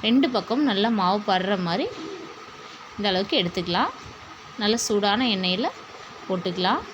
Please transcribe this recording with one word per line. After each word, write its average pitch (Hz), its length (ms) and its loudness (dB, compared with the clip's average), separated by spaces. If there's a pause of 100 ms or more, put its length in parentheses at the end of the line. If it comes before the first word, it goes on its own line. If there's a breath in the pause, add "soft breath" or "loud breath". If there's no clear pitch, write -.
ரெண்டு 262 300 6
பக்கம் 240 340 2
நல்லா 208 200 2 (100)
மாவு 190 200 4 (100)
படுற 185 240 2 (140)
மாதிரி 202 180 2 (1120)
இந்த 208 140 0
அளவுக்கு 196 300 0
எடுத்துக்கலாம். 180 500 0 (720)
நல்ல 208 120 4 (120)
சூடான 208 480 4
எண்ணெயில 185 320 0 (600)
போட்டுக்கலாம். 185 540 0 (120)